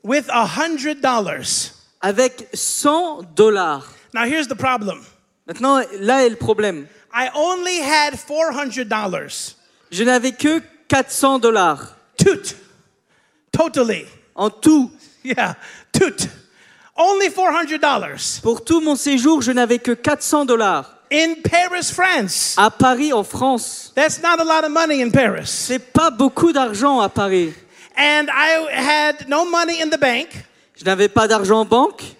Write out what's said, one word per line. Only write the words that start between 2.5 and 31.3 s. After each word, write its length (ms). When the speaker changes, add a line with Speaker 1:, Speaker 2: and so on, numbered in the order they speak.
Speaker 2:
cent 720
dollars. 480
Speaker 1:
Now, 120
here's 220
the 80
problem. 500
Speaker 2:
Maintenant, 340
là 260
est 40
le 80
problème. 500
Speaker 1:
I 220
only 460
had 360
four 340
hundred 360
dollars. 680
Speaker 2:
Je 120
n'avais 280
que 300
quatre 240
cents 280
dollars. 560
Speaker 1:
Tout. 380
Totally. 540
Speaker 2:
En 140
tout. 420
Speaker 1:
Yeah. 320
Tout. 380
Only 340
four 220
hundred 300
dollars. 600
Speaker 2:
Pour 220
tout 160
mon 160
séjour, 460
je 100
n'avais 280
que 120
quatre 320
cents 220
dollars. 500
Speaker 1:
In 320
Paris, 480
France. 680
Speaker 2:
À 120
Paris, 420
en 120
France. 720
Speaker 1:
That's 260
not 180
a 40
lot 200
of 80
money 300
in 80
Paris. 380
Speaker 2:
C'est 440
pas 200
beaucoup 420
d'argent 480
à 80
Paris. 440
Speaker 1:
And 300
I 440
had 540
no 180
money 360
in 80
the 100
bank. 300
Speaker 2:
Je 60
n'avais 240
pas 180
d'argent 340